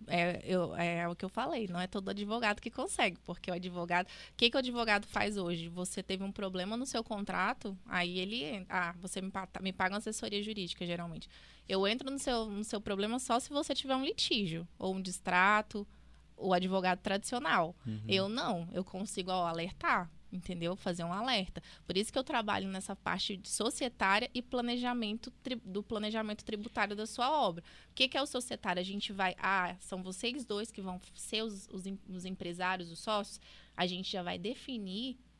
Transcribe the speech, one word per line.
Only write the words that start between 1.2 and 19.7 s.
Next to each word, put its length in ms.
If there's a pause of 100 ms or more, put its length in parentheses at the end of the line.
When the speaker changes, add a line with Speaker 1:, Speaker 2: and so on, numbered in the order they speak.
Speaker 1:
eu 60
falei, 400
não 100
é 80
todo 220
advogado 500
que 100
consegue, 540
porque 260
o 40
advogado, 540
o 20 (260)
que 140
que 80
o 20
advogado 480
faz 300
hoje? 320
Você 340
teve 220
um 80
problema 420
no 100
seu 160
contrato, 840
aí 340
ele, 480
ah, 320
você 220
me 100
pa-, 160 (140)
me 100
paga 220
uma 60
assessoria 440
jurídica, 420
geralmente. 440 (400)
Eu 180
entro 240
no 80
seu, 280
no 180
seu 160
problema 360
só 220
se 100
você 240
tiver 220
um 80
litígio, 640 (100)
ou 160
um 80
distrato, 880 (480)
o 180
advogado 460
tradicional. 760 (120)
Speaker 2:
Uhum. 200
Speaker 1:
Eu 220
não, 460
eu 100
consigo, 480
ó, 160
alertar. 640 (180)